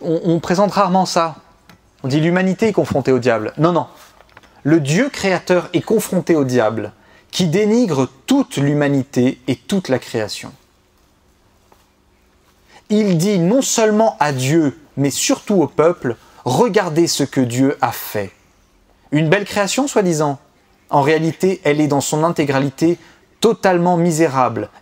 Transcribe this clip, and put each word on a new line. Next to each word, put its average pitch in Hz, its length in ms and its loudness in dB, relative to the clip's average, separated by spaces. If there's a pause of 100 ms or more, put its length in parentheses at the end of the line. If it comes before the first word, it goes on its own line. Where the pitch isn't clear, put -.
on, 165 220 -2
on 170 160 0
présente 185 320 0
rarement 190 340 2
ça. 165 300 -2 (680)
On 135 40 -6
dit, « 143 120 0
L'humanité 185 480 0
est 202 40 0
confrontée 135 400 0
au 131 60 2
diable. » 113 380 -2
Non, 160 160 2
non. 147 140 -2 (760)
Le 160 160 4
Dieu 165 300 0
créateur 180 640 -2
est 156 80 0
confronté 180 560 0
au 143 80 0
diable, 110 480 -2 (380)
qui 185 160 -2
dénigre 196 640 0 (160)
toute 269 320 0
l'humanité 139 880 0
et 127 80 -2
toute - 320 -6
la 127 100 0
création. 110 540 -8 (2500)
Il 208 260 2
dit 196 220 0
non 208 240 2
seulement 220 580 2
à 147 120 2
Dieu, 135 460 0 (200)
mais 139 120 0
surtout - 520 0
au 139 40 2
peuple, « 156 500 0 (280)
Regardez 170 600 2
ce - 180 -2
que 135 160 -2
Dieu 127 400 0
a 120 120 0
fait. » - 400 -10 (800)
Une 151 180 0
belle 202 160 0
création, 208 420 -2
soi-disant. 156 500 0 (520)
En 143 100 2
réalité, 160 640 0
elle 147 160 2
est 151 80 2
dans 139 140 0
son 151 200 -2
intégralité 156 760 0 (420)
totalement 180 560 2
misérable 135 720 0 (140)